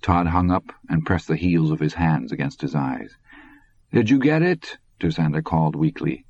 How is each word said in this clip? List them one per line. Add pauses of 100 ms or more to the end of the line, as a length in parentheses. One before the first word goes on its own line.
Todd
hung
up (160)
and
pressed
the
heels
of
his
hands
against
his
eyes. (760)
Did
you
get
it? (220)
Dusander
called
weakly.